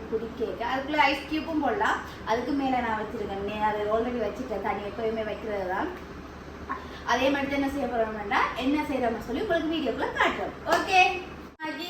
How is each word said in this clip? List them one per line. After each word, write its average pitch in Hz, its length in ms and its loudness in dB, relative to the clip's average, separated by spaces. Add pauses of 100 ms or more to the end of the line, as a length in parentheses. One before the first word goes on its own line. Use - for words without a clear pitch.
(100)
குடிக்கேக்க. 220 540 -2
அதுக்குள்ள 269 320 0
ஐஸ் 285 320 4
கியூப்பும் 311 320 0
போடலாம். 233 360 4 (280)
அதுக்கு 247 280 2
மேல 262 280 2
நான் 226 200 0
வச்சிருக்கேன். 202 500 -4
நே-, 214 120 -2
அது 214 220 2
already 233 400 2
வச்சுட்டேன். 202 380 -4
தனியா 208 240 -2
எப்பவுமே 220 380 -2
வைக்கிறது 202 440 -4
தான். 208 200 0 (1200)
அதே 262 240 4
மாதிரி 269 200 2
தான் 277 100 2
என்ன 277 100 2
செய்ய 277 160 -2
போறோம்னா, 220 540 0 (160)
என்ன 285 260 2
செய்றோம்னு 247 440 0
சொல்லி 254 140 -2
உங்களுக்கு 330 360 2
வீடியோக்குள்ள 262 400 0
காட்டுறோம். - 400 0 (100)
ஓகே? 370 560 4 (360)
ஆகி 311 320 -6